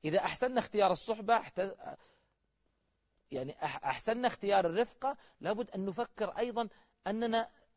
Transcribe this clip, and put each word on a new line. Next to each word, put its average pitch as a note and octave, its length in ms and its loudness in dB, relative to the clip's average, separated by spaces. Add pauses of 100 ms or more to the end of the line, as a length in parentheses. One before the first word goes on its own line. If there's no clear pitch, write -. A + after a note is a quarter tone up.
إذا D#3 140 4
أحسننا B3 400 0
اختيار G3+ 320 4
الصحبة، A3 460 0
احت-، - 600 -6 (1300)
يعني C3+ 220 -6
أح-، - 320 -6
أحسننا A3+ 420 0
اختيار G3+ 380 4
الرفقة، A#3 520 0 (240)
لابد G#3 300 -2
أن F#3+ 140 -2
نفكر G3+ 440 -4
أيضًا A3+ 380 -2 (400)
أننا A3+ 420 0 (280)